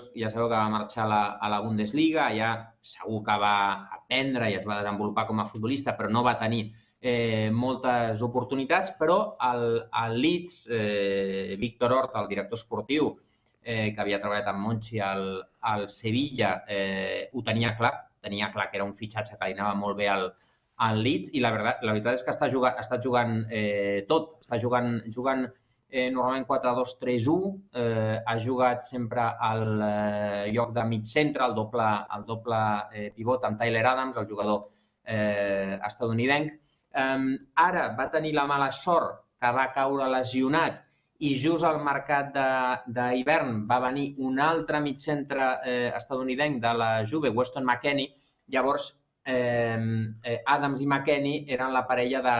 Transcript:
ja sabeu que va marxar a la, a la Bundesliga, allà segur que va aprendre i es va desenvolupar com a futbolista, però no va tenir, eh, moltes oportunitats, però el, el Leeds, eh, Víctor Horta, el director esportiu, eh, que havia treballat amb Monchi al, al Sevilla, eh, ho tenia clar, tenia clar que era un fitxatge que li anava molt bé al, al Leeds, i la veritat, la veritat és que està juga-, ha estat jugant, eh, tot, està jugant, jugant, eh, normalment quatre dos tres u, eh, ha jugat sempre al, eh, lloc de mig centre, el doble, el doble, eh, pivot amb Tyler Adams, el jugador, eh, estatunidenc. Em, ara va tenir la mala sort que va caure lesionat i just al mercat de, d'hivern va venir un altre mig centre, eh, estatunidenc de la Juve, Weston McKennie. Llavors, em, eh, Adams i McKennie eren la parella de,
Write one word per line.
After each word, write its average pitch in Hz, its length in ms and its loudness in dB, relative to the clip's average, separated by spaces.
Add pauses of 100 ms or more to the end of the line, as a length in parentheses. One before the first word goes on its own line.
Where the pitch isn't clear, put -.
(160)
ja 110 160 -2
sabeu 113 160 0
que 113 80 2
va 107 160 4
marxar 107 320 -2
a 107 60 2
la, 104 100 4 (180)
a 104 140 -2
la 104 100 0
Bundesliga, 139 640 2
allà 110 220 0 (340)
segur 110 400 -6
que 107 160 2
va 104 140 4 (420)
aprendre 127 560 -2
i 95 80 0
es 98 80 -6
va 104 140 -2
desenvolupar 104 480 -2
com 110 100 0
a 98 80 0
futbolista, 117 500 -2
però 107 140 -4
no 120 160 2
va 117 140 4
tenir, 110 240 0 (320)
eh, 113 560 0
moltes 120 720 0
oportunitats, 131 760 0
però 185 400 2
el, 120 460 0 (180)
el 117 180 -2
Leeds, 175 520 0
eh, 98 880 0
Víctor 120 320 0
Horta, 127 320 0
el 98 40 -10
director 101 300 -4
esportiu, 120 540 -2 (500)
eh, 110 320 -2
que 107 80 -6
havia 101 180 0
treballat 101 300 -2
amb 98 160 -2
Monchi 110 340 -4
al, 98 280 -2 (320)
al 107 300 -2
Sevilla, 117 760 0
eh, 95 640 -4
ho 120 140 -6
tenia 113 320 0
clar, 120 160 2 (260)
tenia 101 320 -4
clar 98 200 -4
que 98 100 -4
era 101 80 -2
un 101 80 -10
fitxatge 107 420 -8
que 95 80 -4
li 95 80 -4
anava 101 220 0
molt 101 200 -2
bé 101 120 0
al, 95 220 0 (480)
al 110 260 2
Leeds, 170 280 0
i 139 80 0
la 117 120 4
veritat, 110 320 0
la 110 80 2
veritat 117 260 0
és - 60 -8
que 143 100 -2
està 143 160 0
juga-, 123 240 2
ha 117 80 -2
estat 120 220 -4
jugant, 117 420 2
eh, 101 600 0
tot, 160 340 0
està 120 180 -4
jugant, 120 380 2 (100)
jugant, 127 380 -2 (480)
eh, 131 180 0
normalment 127 380 0
quatre 123 260 2
dos 123 240 -4
tres 123 300 0
u, 165 80 6 (340)
eh, 113 480 0
ha 117 200 -2
jugat 123 440 2
sempre 120 380 -4 (180)
al, 110 380 0
eh, 104 720 0
lloc 117 240 0
de 117 100 0
mig 110 220 0
centre, 139 380 0
el 117 100 2
doble, 110 300 0 (240)
el 104 180 -8
doble, 113 300 -4 (340)
eh, 104 220 -8
pivot 123 320 -2
amb 107 160 0
Tyler 113 260 2
Adams, 131 300 0
el 104 100 -4
jugador, 104 440 -2 (360)
eh, 101 760 0
estatunidenc. 123 800 0 (340)
Em, 135 300 0 (320)
ara 165 340 4
va 131 160 -4
tenir 156 280 0
la 143 120 4
mala 139 240 2
sort 151 540 0 (160)
que 123 100 4
va 131 220 2
caure 135 360 0
lesionat 131 680 2 (440)
i 143 140 2
just 156 320 2
al 156 160 2
mercat 139 480 0
de, 139 140 0 (400)
d'hivern 123 800 2
va 123 140 4
venir 135 240 0 (140)
un 131 200 -2
altre 156 420 2
mig 143 220 -4
centre, 139 460 0 (160)
eh, 123 320 0
estatunidenc 131 680 -2
de 117 120 2
la 117 160 2 (160)
Juve, 143 240 0
Weston 127 340 0
McKennie. 135 480 0 (360)
Llavors, 135 440 0 (320)
em, 113 1000 0
eh, 117 240 -4
Adams 139 360 2
i 143 40 -2
McKennie 143 640 0
eren 131 240 -2
la 127 140 2
parella 123 360 0
de, 123 180 4